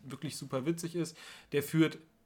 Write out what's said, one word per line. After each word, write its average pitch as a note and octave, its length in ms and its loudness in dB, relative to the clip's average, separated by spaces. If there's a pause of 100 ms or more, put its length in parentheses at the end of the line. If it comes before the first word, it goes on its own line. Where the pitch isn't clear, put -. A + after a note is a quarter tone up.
wirklich - 320 -8
super C3+ 300 -4
witzig E3 280 -2
ist. E3 220 -2 (360)
Der C#3+ 100 4
führt D#3 340 4 (300)